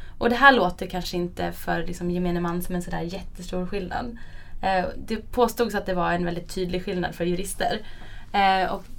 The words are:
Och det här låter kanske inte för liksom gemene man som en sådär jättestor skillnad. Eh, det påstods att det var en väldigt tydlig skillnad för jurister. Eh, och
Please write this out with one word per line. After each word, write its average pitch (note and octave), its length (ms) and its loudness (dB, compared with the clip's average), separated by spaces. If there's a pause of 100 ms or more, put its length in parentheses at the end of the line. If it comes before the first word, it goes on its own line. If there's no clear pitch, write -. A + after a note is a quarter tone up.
(180)
Och A#3 120 4
det A#3+ 60 2
här C4+ 160 10
låter F#3 340 4
kanske F3+ 300 -4
inte F3 360 -2
för E3+ 340 -2
liksom F3 240 -2
gemene F3 300 2
man F3 220 -2
som F3+ 120 -2
en F3 80 -2
sådär F3 180 -4
jättestor F3+ 680 -6
skillnad. G#3 520 -6 (440)
Eh, F#3+ 220 2 (220)
det - 260 -4
påstods A#3+ 420 2
att G3 120 -2
det F#3 80 0
var E3+ 180 2
en F3 120 2
väldigt E3+ 300 -4
tydlig F3+ 300 -2
skillnad F3+ 300 -2
för E3+ 100 -2
jurister. F3+ 560 0 (520)
Eh, F#3+ 400 4
och G3 120 -6 (140)